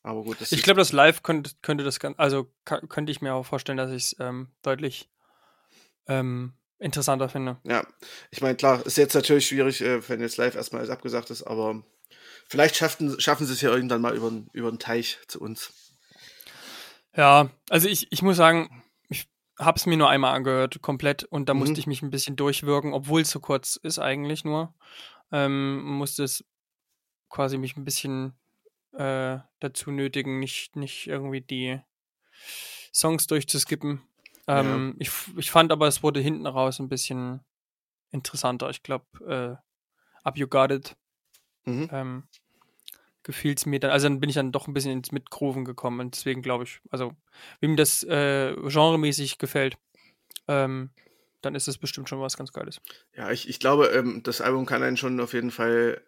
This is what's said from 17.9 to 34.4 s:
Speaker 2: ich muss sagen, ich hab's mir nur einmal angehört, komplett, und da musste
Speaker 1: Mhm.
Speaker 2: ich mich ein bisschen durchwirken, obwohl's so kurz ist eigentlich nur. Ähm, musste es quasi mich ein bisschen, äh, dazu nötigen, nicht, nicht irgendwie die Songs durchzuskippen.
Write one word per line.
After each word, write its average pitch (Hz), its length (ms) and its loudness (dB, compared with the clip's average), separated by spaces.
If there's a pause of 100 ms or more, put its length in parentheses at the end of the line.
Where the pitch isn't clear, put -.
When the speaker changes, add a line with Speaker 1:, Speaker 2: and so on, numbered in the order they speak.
Speaker 2:
ich - 100 -2
muss 185 160 6
sagen, 165 460 6 (260)
ich - 180 -10 (300)
hab's 160 280 2
mir 170 120 2
nur 147 120 6
einmal 135 260 4
angehört, 131 460 0
komplett, 143 420 -2
und 143 260 -4
da 139 40 2
musste 139 200 2
Speaker 1:
Mhm. 151 60 -2
Speaker 2:
ich 151 80 -6
mich 139 140 -4
ein 143 100 -6
bisschen 139 240 -6
durchwirken, 143 580 0
obwohl's 151 380 2
so 151 80 -6
kurz - 360 -2
ist - 240 -8
eigentlich 143 460 -4
nur. 156 280 -2 (580)
Ähm, 139 520 0
musste 143 400 -4
es - 220 -4 (840)
quasi 135 280 -2
mich 131 200 -6
ein 143 80 -12
bisschen, 131 480 -4 (600)
äh, 131 460 -4 (200)
dazu 143 320 -8
nötigen, 135 480 -4
nicht, - 360 -8
nicht 139 320 -10
irgendwie 139 340 -6
die 127 380 -6 (1120)
Songs 160 340 2
durchzuskippen. 147 720 -2 (460)